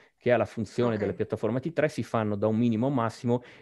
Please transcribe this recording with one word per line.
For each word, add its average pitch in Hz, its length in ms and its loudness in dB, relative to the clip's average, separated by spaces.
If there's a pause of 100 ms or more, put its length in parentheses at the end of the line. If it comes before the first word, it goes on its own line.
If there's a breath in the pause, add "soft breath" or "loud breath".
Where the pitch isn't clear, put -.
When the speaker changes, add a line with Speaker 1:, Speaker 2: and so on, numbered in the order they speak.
(160)
Speaker 1:
che - 160 2
ha 120 40 6
la 110 80 4
funzione 117 500 -2
Speaker 2:
Ok. 104 60 0
Speaker 1:
della 98 120 0
piattaforma 110 480 -2
T 165 120 -6
tre, 151 160 2
si 131 140 -6
fanno 107 320 0
da 101 140 0
un 110 80 0
minimo 117 300 2
a - 20 2
un 143 80 -2
massimo 120 480 -2 (180 loud breath)